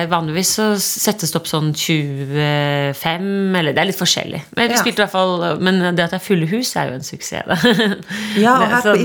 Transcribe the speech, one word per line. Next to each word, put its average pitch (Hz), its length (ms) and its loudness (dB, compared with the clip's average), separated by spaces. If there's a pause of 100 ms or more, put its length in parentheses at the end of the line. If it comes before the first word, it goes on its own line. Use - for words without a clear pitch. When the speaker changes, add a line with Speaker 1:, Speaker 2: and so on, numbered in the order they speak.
Speaker 1:
Vanligvis 170 460 0
så 214 120 2 (120)
settes 196 540 -2
det - 20 2
opp 165 160 -4
sånn 156 240 0
tjuefem, 147 1800 -2
eller 160 200 2
det 151 100 2
er - 80 0
litt 190 80 -4
forskjellig. - 440 -2 (120)
Men 233 140 2
vi 233 60 0
Speaker 2:
Ja. 233 60 2
Speaker 1:
spilte 190 220 0
i - 20 -2
hvert 180 60 -4
fall, 180 480 0
men 185 220 2 (120)
det 175 120 2
at 165 60 -4
det 185 100 -4
er - 20 -14
fulle 175 240 2
hus 233 300 -2
er 147 100 0
jo 131 60 -6
en 131 100 -10
suksess, - 420 -10
da. - 100 0
<laughs> 214 840 0
Speaker 2:
Ja, 214 160 6
og 262 60 4
Speaker 1:
Det 220 80 2
er - 20 -2
Speaker 2:
her 240 100 2
på 208 140 4
Speaker 1:
sånn 180 100 4